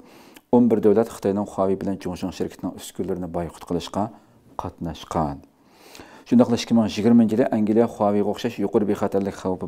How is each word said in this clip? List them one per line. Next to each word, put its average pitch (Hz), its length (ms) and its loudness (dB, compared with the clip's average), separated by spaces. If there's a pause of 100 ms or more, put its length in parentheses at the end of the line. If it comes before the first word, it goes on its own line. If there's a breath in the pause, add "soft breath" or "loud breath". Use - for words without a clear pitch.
(520 loud breath)
o'n 240 180 6
bir 214 100 2
davlat 107 320 4
Xitoyning 101 400 -2
Huawei 95 280 0
bilan 95 200 -6
Chongqing 90 320 -8
shirkatining - 480 -8
uskunalarini 90 560 -8
boykot 85 320 -8
qilishga 101 400 -4 (480 loud breath)
qatnashgan. - 840 -6 (880 loud breath)
Shundaqla 120 320 6
ikki - 160 -2
ming 110 120 2
yigirmanchi 110 480 4
yili 127 80 4 (120)
Angliya 110 320 4
Huaweiga 104 440 0
o'xshash - 320 -6
yuqori 104 240 0
bexatarlik 98 540 -2
xavfi 92 260 -4